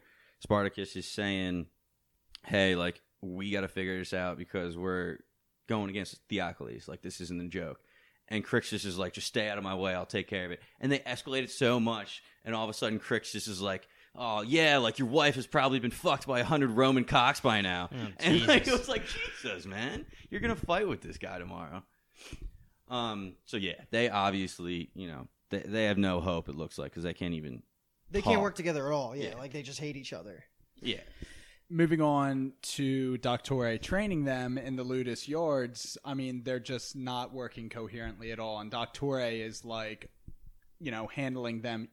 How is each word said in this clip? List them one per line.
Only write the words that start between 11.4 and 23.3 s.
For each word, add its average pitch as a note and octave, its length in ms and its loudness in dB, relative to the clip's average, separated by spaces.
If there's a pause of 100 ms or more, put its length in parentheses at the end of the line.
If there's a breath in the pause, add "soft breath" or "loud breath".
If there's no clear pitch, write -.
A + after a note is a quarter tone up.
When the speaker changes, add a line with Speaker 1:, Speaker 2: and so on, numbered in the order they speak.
Speaker 1:
it A#2+ 80 -8
so B2 300 4
much, A2+ 420 -2 (220 soft breath)
and A2+ 100 -4
all A2 100 0
of A2 60 -2
a G#2+ 40 -6
sudden A2 260 0
Crixus G#2+ 480 -2
is F#2+ 120 -6
like, G2 280 -2 (260 soft breath)
"Oh, A2 280 -2
yeah, D3 360 6
like, A2+ 200 4
your B2+ 100 2
wife C#3+ 280 6
has B2+ 100 -4
probably C3+ 340 4
been A#2+ 100 0
fucked D3 360 2
by B2 140 2
a A#2+ 40 4
hundred C#3 260 6
Roman C3 340 6
cocks C3 360 6
by A2 220 6
now." F2+ 300 0
Speaker 2:
Oh, A#2 160 -6 (100)
Speaker 1:
And, E4 280 6
like, D4 160 8
it - 20 -6
Speaker 2:
Jesus. B3 160 4
Speaker 1:
was - 80 -4
like, A3+ 180 -2
"Jesus, - 600 -6
man. A#2+ 380 -4 (260 loud breath)
You're G3+ 100 -4
gonna A3+ 160 0
fight F#3+ 320 0
with A#2 120 -2
this E2+ 180 -12
guy F#2 200 -8
tomorrow." F2 460 -10 (1040 loud breath)
Um, G#2+ 460 -4 (120)